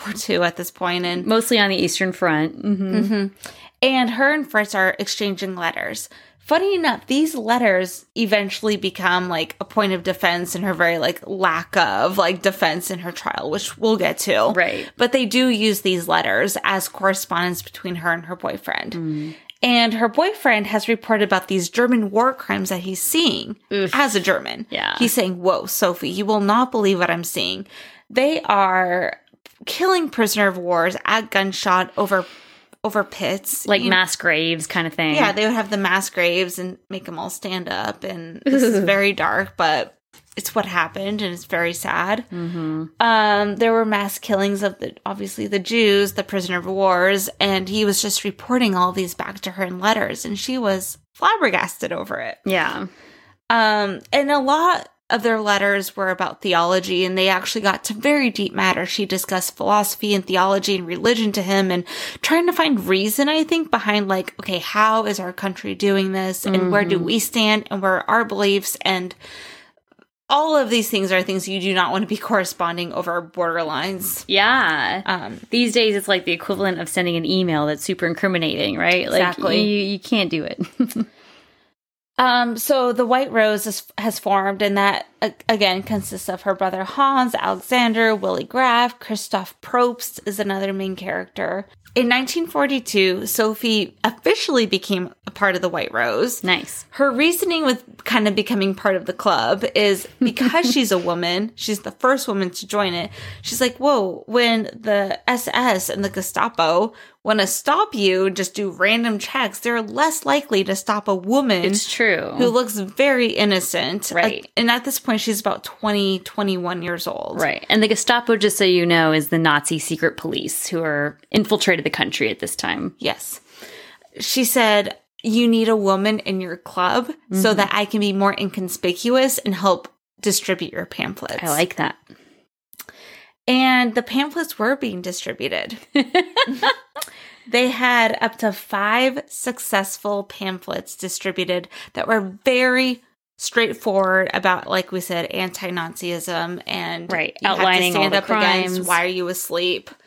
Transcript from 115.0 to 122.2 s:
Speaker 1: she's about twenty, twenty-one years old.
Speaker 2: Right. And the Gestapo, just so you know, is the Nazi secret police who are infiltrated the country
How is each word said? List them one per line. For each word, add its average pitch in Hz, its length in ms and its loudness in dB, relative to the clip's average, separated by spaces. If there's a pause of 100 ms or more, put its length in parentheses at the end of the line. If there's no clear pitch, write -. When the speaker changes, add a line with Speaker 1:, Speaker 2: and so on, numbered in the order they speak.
Speaker 1:
she's 208 180 0
about - 240 -2
twenty, 202 640 -2
twenty-one 180 580 -4
years 170 240 -6
old. - 340 -6
Speaker 2:
Right. - 280 -2
And 214 160 4
the 214 40 2
Gestapo, 240 480 2
just 208 220 2
so 202 60 4
you 180 200 4
know, 165 280 4
is 156 160 2
the 165 100 2
Nazi 156 400 2
secret - 380 -2
police - 500 -6
who 165 160 -4
are 147 360 -2 (120)
infiltrated 202 540 2
the - 60 0
country 107 400 -2